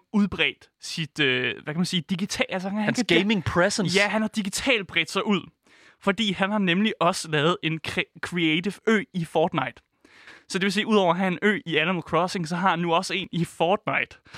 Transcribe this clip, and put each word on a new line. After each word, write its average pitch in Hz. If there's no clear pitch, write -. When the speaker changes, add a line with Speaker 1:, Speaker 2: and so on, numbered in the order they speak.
Speaker 1:
udbredt 180
sit, -
øh, 127
hvad 151
kan 156
man 180
sige, 180
digital, 196
altså, 190
han 202
Speaker 2:
Hans 214
Speaker 1:
kan 170
Speaker 2:
gaming 196
presence. 185
Speaker 1:
Ja, 208
han 214
har 220
digitalt 208
bredt 165
sig 190
ud. 202
Fordi 202
han 190
har 214
nemlig 196
også 165
lavet 156
en 160
cre-, -
creative 175
ø 220
i 170
Fortnite. 143
Så -
det 175
vil 196
sige, 202
udover 202
at 170
have 190
en 180
ø 202
i 165
Animal 165
Crossing, 175
så 175
har 180
han 165
nu 170
også 175
en 180
i 170
Fortnite. 165